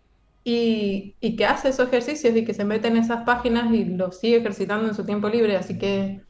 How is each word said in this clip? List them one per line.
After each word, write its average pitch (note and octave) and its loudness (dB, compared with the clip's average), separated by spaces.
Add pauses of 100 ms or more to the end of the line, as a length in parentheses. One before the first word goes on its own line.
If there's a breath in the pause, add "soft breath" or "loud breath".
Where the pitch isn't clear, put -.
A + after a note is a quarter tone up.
(440)
y, A3 0
y - -2
que G3+ 0
hace C4 0
esos B3+ 2
ejercicios B3 0
y A3+ 2
que A3+ -4
se G3+ -4
mete G#3+ 0
en A3+ 2
esas A#3 0
páginas A#3+ 2
y G3+ 2
lo F3+ -2
sigue A#3 2
ejercitando G#3 -2
en G#3 -4
su G3 -6
tiempo G#3 -2
libre, A3 2
así F3+ -6
que G3 -2